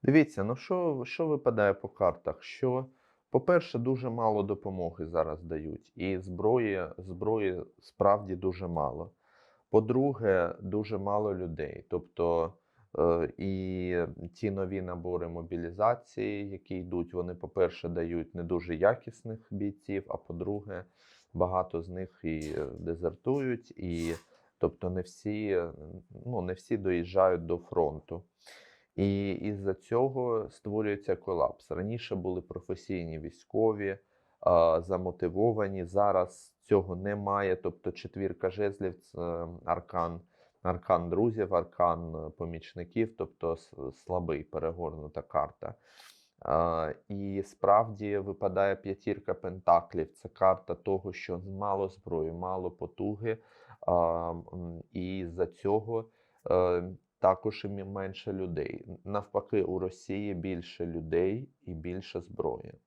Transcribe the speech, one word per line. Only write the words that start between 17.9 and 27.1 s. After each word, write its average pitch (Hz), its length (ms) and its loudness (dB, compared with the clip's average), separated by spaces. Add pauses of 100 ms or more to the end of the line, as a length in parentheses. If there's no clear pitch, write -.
не 87 80 -6
дуже 85 320 -2
якісних 110 760 0
бійців, 101 580 -6
а 98 80 -6
по-друге, 95 680 -8 (480)
багато 90 500 0
з 87 60 -12
них 92 360 -10
і, 78 320 -2
е, 76 100 -2 (120)
дезертують, 117 920 -2
і, 82 440 -4 (440)
тобто 90 320 0
не 92 100 -2
всі, 104 480 -4
е, 87 240 2 (540)
ну, 120 160 -2
не 90 100 -2
всі - 240 -4
доїжджають 92 720 4